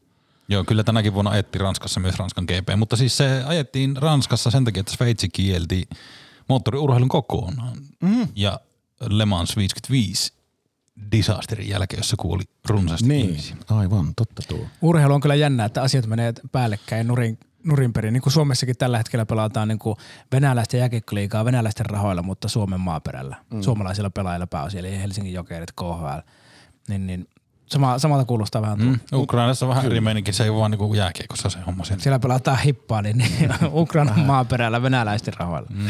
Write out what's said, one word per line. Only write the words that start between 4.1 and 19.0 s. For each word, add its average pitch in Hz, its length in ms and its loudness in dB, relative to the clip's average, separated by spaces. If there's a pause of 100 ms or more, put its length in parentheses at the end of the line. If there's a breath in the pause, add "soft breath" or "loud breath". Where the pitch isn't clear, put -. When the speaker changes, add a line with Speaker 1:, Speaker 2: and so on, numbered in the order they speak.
Speaker 1:
sen 131 140 4
takia, 98 140 0
että 95 160 -4
Sveitsi 117 340 0
kielti 92 600 -2 (600 loud breath)
moottoriurheilun 131 600 2
kokonaan. 120 680 -2 (240)
Speaker 2:
Mm. 208 340 2
Speaker 1:
Ja 98 240 0 (500)
Le 107 160 4
Mans 87 320 0
viisikymmentäviisi 104 760 -2 (800)
disasterin 104 580 0
jälkeen, 98 300 -4
jossa - 180 -2
kuoli 92 260 -2 (220)
runsaasti 98 420 2
Speaker 2:
Niin, 139 220 2
Speaker 1:
ihmisiä. 73 260 -8 (140)
Speaker 2:
aivan, 95 460 2
totta - 320 -4
tuo. - 180 -8 (160)
Speaker 3:
Urheilu 156 320 4
on 143 80 2
kyllä 147 140 4
jännää, 139 300 2
että 117 160 -4
asiat 131 240 2
menee 113 280 0 (180)
päällekkäin 117 560 -2
nurin, 120 320 0 (240)
nurin 139 300 2
perin. 110 200 0
Niin 123 80 2
kuin 135 120 2
Suomessakin 131 440 2
tällä 123 200 2
hetkellä 110 280 -2